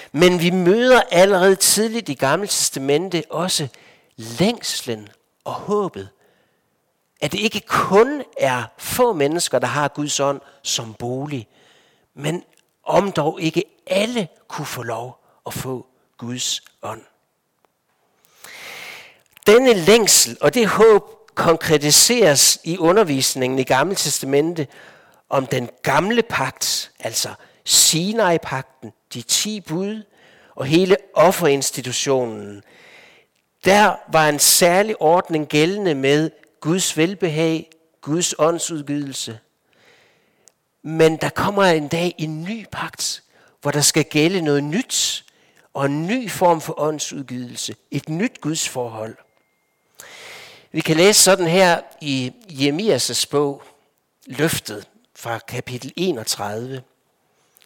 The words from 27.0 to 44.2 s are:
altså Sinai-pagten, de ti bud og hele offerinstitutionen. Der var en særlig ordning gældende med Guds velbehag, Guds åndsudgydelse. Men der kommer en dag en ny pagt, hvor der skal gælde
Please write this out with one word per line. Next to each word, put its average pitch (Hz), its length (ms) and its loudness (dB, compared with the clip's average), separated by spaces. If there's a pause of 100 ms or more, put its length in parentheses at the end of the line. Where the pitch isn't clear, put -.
altså 113 340 -6 (300)
Sinai-pagten, 170 1300 0 (220)
de 120 80 -12
ti - 380 -4
bud 196 420 -6 (520)
og 135 120 -8
hele 180 300 4 (180)
offerinstitutionen. 131 1500 0 (1040)
Der 202 320 4 (120)
var 156 200 4
en 147 100 0
særlig 185 640 2
ordning 165 460 2
gældende 175 480 0
med 143 360 2 (300)
Guds 170 360 -2
velbehag, 165 720 -2 (300)
Guds 160 380 -4
åndsudgydelse. 147 1000 -4 (1400)
Men 160 340 2
der 151 120 -4
kommer 196 360 -2
en 160 240 2
dag 175 300 -4
en 156 260 -8
ny 208 280 -10
pagt, - 500 -10 (380)
hvor 143 100 -4
der 147 100 -2
skal 143 240 2
gælde 165 360 2